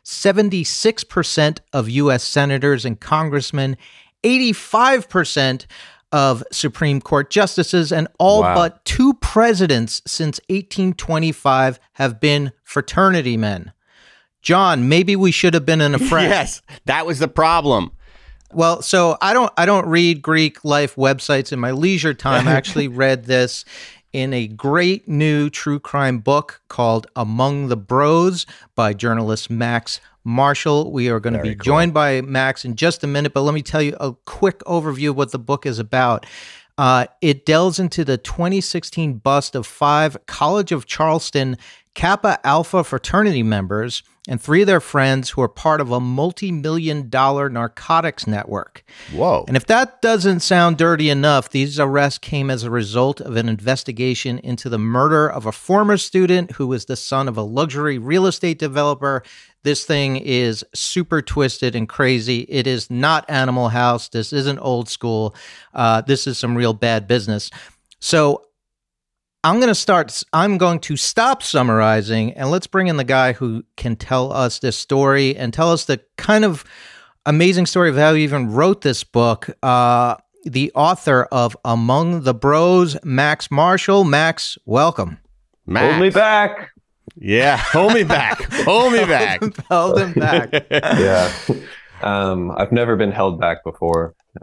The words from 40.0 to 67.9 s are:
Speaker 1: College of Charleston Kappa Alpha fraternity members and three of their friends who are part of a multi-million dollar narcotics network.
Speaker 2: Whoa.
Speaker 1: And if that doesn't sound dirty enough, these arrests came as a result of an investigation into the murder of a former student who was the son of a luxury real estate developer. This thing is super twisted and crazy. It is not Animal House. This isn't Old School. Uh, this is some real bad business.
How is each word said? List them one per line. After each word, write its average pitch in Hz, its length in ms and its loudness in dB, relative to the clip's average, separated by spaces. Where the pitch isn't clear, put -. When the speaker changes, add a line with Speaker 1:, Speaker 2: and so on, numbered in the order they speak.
Speaker 1:
College 185 440 -2
of 143 140 -4
Charleston 151 720 -2
Kappa 196 520 0
Alpha 156 380 2
fraternity 165 600 0
members 104 600 -2
and 123 120 -6
three 160 220 4
of 196 60 4
their 185 120 4
friends 139 520 0
who 135 100 -2
are 120 80 0
part 151 320 0
of 123 100 -4
a 123 80 0
multi-million 151 1080 -4
dollar 139 400 2
narcotics 139 760 -2
network. 101 560 -6
Speaker 2:
Whoa. - 360 0
Speaker 1:
And 135 100 0
if - 80 -2
that 247 380 0
doesn't 196 380 2
sound 170 360 4
dirty 156 320 2
enough, 143 400 2
these 139 300 -2
arrests 143 400 0
came 139 320 -4
as 120 100 -4
a 117 80 -6
result 120 500 -2
of 127 180 -10
an 117 120 -2
investigation 123 880 -4
into 123 300 -8
the 117 80 -2
murder 139 500 2
of 117 200 -8
a 107 40 -6
former 208 460 0
student 180 560 0
who 135 140 -4
was 123 180 -6
the 131 100 -8
son 135 320 -4
of 113 100 -6
a 110 40 -4
luxury 139 560 -4
real 165 300 0
estate 165 320 -4
developer. 139 640 -2
This 143 200 -2
thing 139 340 -2
is 123 460 -2
super 165 480 -2
twisted 127 520 -2
and 113 140 -4
crazy. 123 600 -2
It 135 180 -2
is 127 240 -4
not 143 380 0
Animal 127 400 0
House. 120 400 0
This 113 220 -6
isn't 139 280 -4
Old 120 300 -4
School. 110 460 -4
Uh, 113 280 2
this 135 260 0
is 123 100 -6
some 120 180 -2
real 120 180 0
bad 110 340 -2
business. 104 420 -2